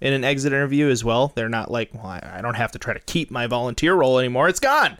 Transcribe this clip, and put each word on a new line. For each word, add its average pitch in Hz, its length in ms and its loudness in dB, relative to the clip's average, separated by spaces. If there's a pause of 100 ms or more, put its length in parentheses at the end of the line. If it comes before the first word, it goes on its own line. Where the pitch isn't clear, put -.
in 139 120 0
an 135 100 0
exit 139 300 0
interview 143 360 2
as 120 140 2
well. 120 320 2
They're 113 140 -4
not 113 240 -4
like, 117 200 -4
"Well, 110 140 -14
I, 92 300 -14
I 92 40 -12
don't 117 160 -4
have 113 160 -2
to - 60 -12
try 113 160 -6
to - 60 -12
keep - 320 -4
my 120 160 -4
volunteer 123 460 0
role 131 260 6
anymore. 127 280 2
It's 185 120 0
gone. 277 400 2